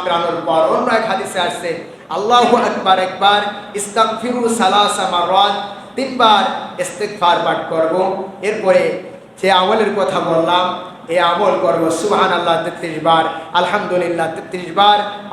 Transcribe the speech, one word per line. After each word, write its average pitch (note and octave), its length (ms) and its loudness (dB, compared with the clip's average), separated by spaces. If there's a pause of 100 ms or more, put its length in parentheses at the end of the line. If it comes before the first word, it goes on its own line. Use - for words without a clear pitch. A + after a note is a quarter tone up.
ফেরানোর E3+ 420 -2
পর E3 80 0
অন্য D#3+ 400 2
এক - 140 0
হাদিসে F#3+ 320 -4
আসছে, E3+ 440 -4 (260)
আল্লাহু A3+ 480 4
আকবার F#3+ 420 2
একবার, G3+ 420 2 (340)
ইস্তাগফিরু A3+ 760 -2
সালাসা G3+ 640 2
মাররাত, F#3 400 2 (440)
তিনবার A#3+ 480 2 (380)
ইস্তিগফার G#3 640 -2
পাঠ D#3+ 120 0 (120)
করব। F3 540 0 (180)
এরপরে F3+ 640 2 (380)
যে F#3+ 100 2
আমলের G3+ 340 4 (120)
কথা F#3 220 0
বললাম, E3+ 600 0 (280)
এই E3+ 120 0
আমল F3+ 320 2 (100)
করব, E3 280 2
সুবহানাল্লাহ F3 760 0
তেত্রিশ E3 400 -6
বার, E3 200 4 (300)
আলহামদুলিল্লাহ F3+ 760 0
তেত্রিশ E3 480 -10
বার G#3 240 6 (340)